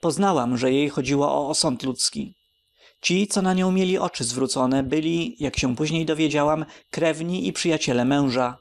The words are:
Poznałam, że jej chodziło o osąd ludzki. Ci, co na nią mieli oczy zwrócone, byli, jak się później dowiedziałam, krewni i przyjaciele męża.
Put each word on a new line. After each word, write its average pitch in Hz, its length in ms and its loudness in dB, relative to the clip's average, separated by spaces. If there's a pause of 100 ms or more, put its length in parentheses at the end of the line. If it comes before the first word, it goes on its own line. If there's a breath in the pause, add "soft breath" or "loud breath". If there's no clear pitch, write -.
Poznałam, 156 560 0
że 131 160 2
jej 143 160 2
chodziło 139 380 0
o 143 220 0
osąd 147 340 -2
ludzki. - 520 -6 (680 soft breath)
Ci, 190 240 0
co 202 160 -2
na 185 120 2
nią 185 180 2
mieli 185 260 2
oczy - 260 -4
zwrócone, 127 580 0
byli, 156 580 -2
jak 139 180 -2
się 127 180 0
później 156 300 -2
dowiedziałam, 151 580 2 (260 loud breath)
krewni 170 580 -2
i 190 40 -4
przyjaciele 139 520 0
męża. 127 560 0